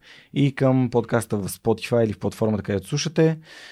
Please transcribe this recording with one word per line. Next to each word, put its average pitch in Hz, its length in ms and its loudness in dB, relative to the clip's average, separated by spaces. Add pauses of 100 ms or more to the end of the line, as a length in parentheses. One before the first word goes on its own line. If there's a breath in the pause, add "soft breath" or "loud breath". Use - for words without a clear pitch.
(340 loud breath)
и 139 220 0
към 131 340 2
подкаста 117 480 0
в 95 120 -4
Spotify 117 560 0
или 107 80 -2
в - 60 -10
платформата, 107 440 -2
където 98 240 -4
слушате. 160 520 0 (320 loud breath)